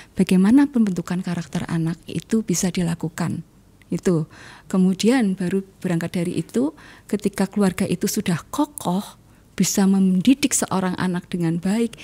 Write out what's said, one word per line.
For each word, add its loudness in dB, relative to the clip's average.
bagaimana 6
pembentukan 0
karakter -6
anak -2
itu -2
bisa 0
dilakukan. -4
Itu. 0
Kemudian 2
baru -2
berangkat -4
dari -2
itu, -2
ketika -2
keluarga 0
itu -2
sudah -2
kokoh, -4
bisa 0
mendidik 2
seorang -2
anak -4
dengan -2
baik, -2